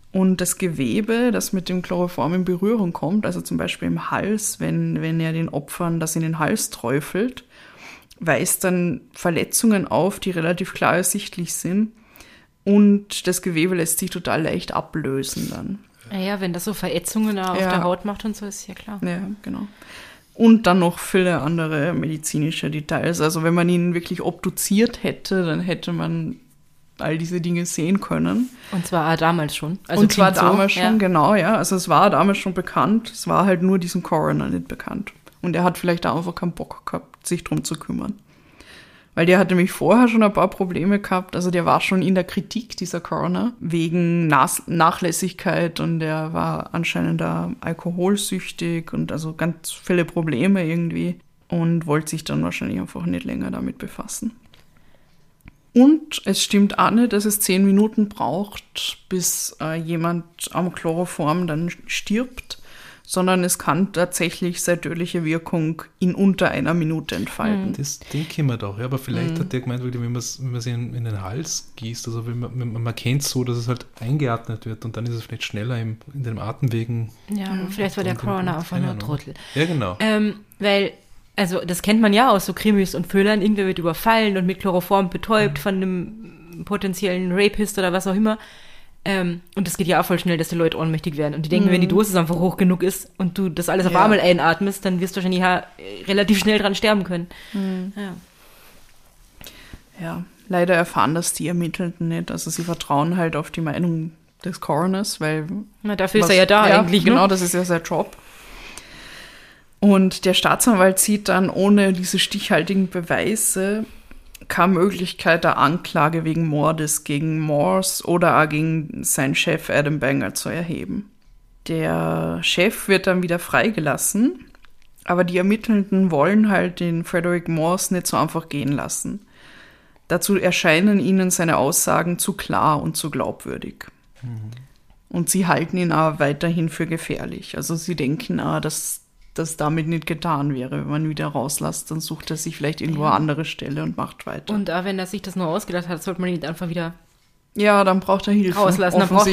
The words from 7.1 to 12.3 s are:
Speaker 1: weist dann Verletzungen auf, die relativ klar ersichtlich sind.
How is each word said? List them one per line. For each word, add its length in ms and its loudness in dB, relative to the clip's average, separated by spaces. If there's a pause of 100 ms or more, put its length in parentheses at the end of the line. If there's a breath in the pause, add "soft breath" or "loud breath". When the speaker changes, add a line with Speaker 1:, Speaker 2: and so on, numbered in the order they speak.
Speaker 1:
weist 440 0
dann 380 0 (100)
Verletzungen 760 0
auf, 320 0
die 120 -4
relativ 420 -2
klar 240 2
ersichtlich 560 -4
sind. 400 0 (720 loud breath)